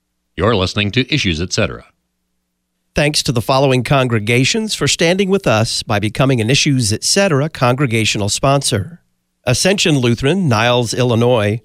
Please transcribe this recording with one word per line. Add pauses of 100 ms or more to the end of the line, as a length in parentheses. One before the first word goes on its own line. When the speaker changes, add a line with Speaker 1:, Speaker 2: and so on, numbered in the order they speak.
(360)
Speaker 1:
You're
listening
to
Issues
Etc. (1080)
Speaker 2:
Thanks
to
the
following
congregations
for
standing
with
us
by
becoming
an
Issues
Etc.
congregational
sponsor. (440)
Ascension
Lutheran,
Niles,
Illinois.